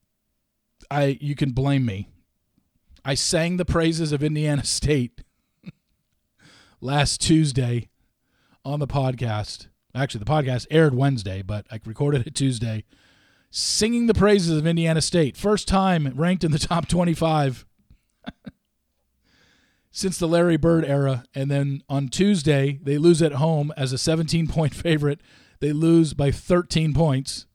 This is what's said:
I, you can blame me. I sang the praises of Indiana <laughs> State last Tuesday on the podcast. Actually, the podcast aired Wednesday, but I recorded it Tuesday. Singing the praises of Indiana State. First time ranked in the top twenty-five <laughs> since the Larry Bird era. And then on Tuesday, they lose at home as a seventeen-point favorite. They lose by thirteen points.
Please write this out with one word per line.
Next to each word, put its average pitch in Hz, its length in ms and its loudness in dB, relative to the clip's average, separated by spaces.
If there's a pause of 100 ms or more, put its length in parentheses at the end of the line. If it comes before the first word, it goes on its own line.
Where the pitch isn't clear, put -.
(920)
I, 139 280 2
you 143 140 -4
can 139 160 -2
blame 135 340 2
me. 101 260 -4 (960)
I 135 120 -2
sang 175 420 -2
the 180 80 -2
praises 165 460 0
of 143 120 -2
Indiana 151 400 0
<laughs> - 20 -8
State - 580 -2 (1600)
last 139 420 -2
Tuesday 120 680 2 (720)
on 147 160 -6
the 147 80 -4
podcast. 123 800 -4 (300)
Actually, 123 300 -6
the 151 60 -2
podcast 131 380 -2
aired 156 240 4
Wednesday, 113 480 -2
but 104 300 -8
I 113 140 -10
recorded 135 420 -2
it 151 80 -12
Tuesday. 117 480 -4 (680)
Singing 233 580 -2
the 220 60 4
praises 180 440 4
of 151 100 0
Indiana 165 340 0
State. 156 360 0
First 208 300 0
time 180 480 2
ranked 175 280 0
in 165 80 0
the 151 80 0
top 170 300 -2
twenty-five 160 760 0 (600)
<laughs> - 80 -12 (1600)
since - 260 -6
the 170 100 -2
Larry 170 300 4
Bird 160 260 4
era. 139 400 0 (100)
And 139 160 -4
then 139 380 -2
on 139 220 -2
Tuesday, 143 720 0
they 143 140 -2
lose 165 240 6
at 156 120 2
home 151 440 0
as 135 160 -2
a 135 40 -2
seventeen-point 160 800 0
favorite. 147 460 0 (400)
They 147 100 0
lose 160 420 4
by 143 180 0
thirteen 165 640 0
points. 139 600 0